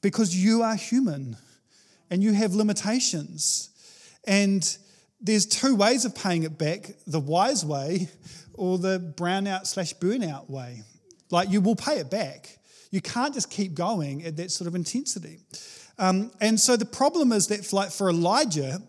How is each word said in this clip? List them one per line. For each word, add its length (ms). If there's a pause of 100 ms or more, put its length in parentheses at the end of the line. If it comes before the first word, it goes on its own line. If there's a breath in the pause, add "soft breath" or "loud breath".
because 340
you 280
are 120
human 640 (720 soft breath)
and 120
you 100
have 220
limitations. 1160 (540 loud breath)
And 520 (440 soft breath)
there's 260
two 300
ways 280
of 120
paying 260
it 160
back, 320 (160)
the 140
wise 440
way 440 (460 loud breath)
or 240
the 380
brownout 500
slash 280
burnout 540
way. 340 (480)
Like, 200
you 100
will 160
pay 220
it 120
back. 480 (320 soft breath)
You 100
can't 320
just 180
keep 240
going 500
at 120
that 140
sort 180
of 60
intensity. 640 (600 loud breath)
Um, 320 (100)
and 200
so 160
the 80
problem 480
is 160
that, 240
like, 180
for 200
Elijah 800